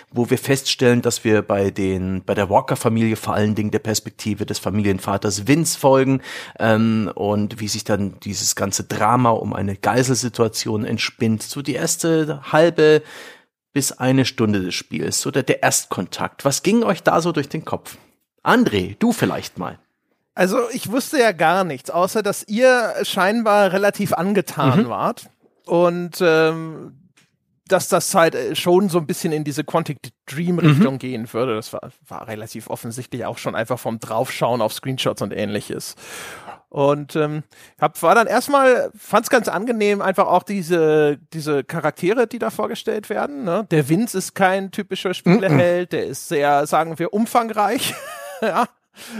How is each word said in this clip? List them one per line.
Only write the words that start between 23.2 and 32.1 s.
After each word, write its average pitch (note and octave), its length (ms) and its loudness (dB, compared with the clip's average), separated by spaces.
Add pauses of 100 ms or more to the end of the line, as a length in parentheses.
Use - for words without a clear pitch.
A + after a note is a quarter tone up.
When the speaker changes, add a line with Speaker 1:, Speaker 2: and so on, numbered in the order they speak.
Speaker 2:
relativ G3+ 400 0
angetan E3 720 2
Speaker 1:
Mhm. A#2+ 40 -4
Speaker 2:
wart A#2+ 420 -4 (360)
und, F3 540 0
ähm, D#3+ 760 0 (720)
dass F3+ 200 2
das - 280 0
halt, E3 180 4
äh, B2+ 220 -4
schon F3+ 320 4
so E3+ 100 0
ein D#3 80 -2
bisschen F3+ 260 -4
in D3+ 120 -2
diese D3 180 -4
Quantic D#3 360 -4 (280)
Dream E3+ 320 -2
Richtung D3+ 360 4
Speaker 1:
Mhm. B2+ 40 -8
Speaker 2:
gehen B2 340 -8
würde. A#2 220 -2
Das G#2+ 180 -8
war, - 180 -12 (180)
war - 180 -14